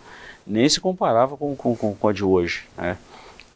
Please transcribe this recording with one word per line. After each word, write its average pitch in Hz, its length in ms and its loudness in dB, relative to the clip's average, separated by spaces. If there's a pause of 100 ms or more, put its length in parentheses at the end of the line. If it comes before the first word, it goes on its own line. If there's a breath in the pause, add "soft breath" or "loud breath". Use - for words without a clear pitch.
(440 loud breath)
nem 113 240 2
se - 120 0
comparava 143 560 0
com, 143 180 -6
com, 120 220 -2
com, 107 180 -4
com 107 140 0
a 104 40 2
de 98 120 -2
hoje, 90 400 2 (120)
né? 90 220 -6 (580 loud breath)